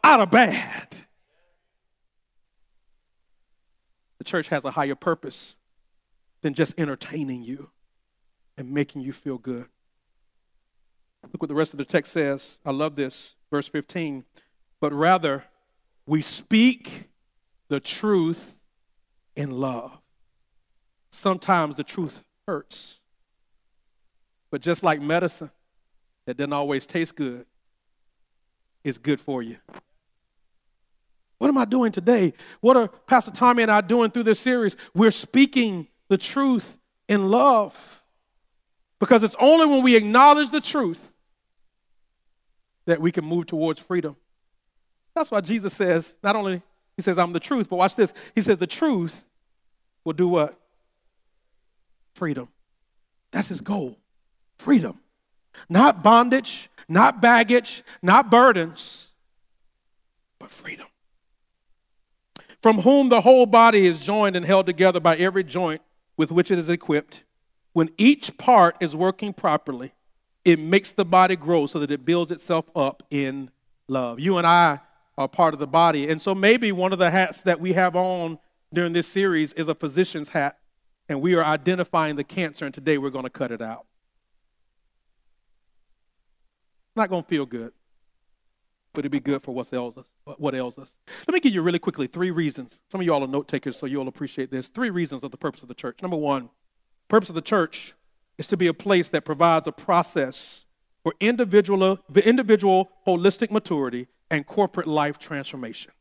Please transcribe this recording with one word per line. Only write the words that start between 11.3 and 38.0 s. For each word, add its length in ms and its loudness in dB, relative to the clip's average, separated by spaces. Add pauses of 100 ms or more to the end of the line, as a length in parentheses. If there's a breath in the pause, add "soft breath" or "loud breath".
Look 120 -10
what 60 -10
the 60 -10
rest 180 -2
of 40 -14
the 80 -8
text 280 -4
says. 520 -6
I 60 -6
love 240 -6
this. 400 -10 (160)
Verse 160 -6
fifteen. 580 -10 (540)
"But 120 -4
rather, 540 0 (640)
we 160 -2
speak 880 -2 (560)
the 120 -4
truth 800 -2 (800)
in 160 -8
love." 500 -10 (1080)
Sometimes 640 -2
the 80 -10
truth 400 -10 (240)
hurts. 520 -12 (1500)
But 120 -10
just 200 -4
like 180 0
medicine 520 -4 (720)
that 100 -10
doesn't 160 -8
always 360 -4
taste 280 -8
good, 300 -10 (1400)
it's 140 -8
good 240 -4
for 220 -8
you. 140 -14 (1800)
What 100 -2
am 120 2
I 60 2
doing 260 0
today? 420 0 (260 loud breath)
What 160 6
are 120 4
Pastor 420 0
Tommy 320 2
and 100 2
I 100 4
doing 280 0
through 140 -4
this 160 2
series? 360 -2 (200 loud breath)
We're 160 6
speaking 800 0 (180)
the 100 2
truth 600 -4 (280)
in 220 0
love. 760 0 (920)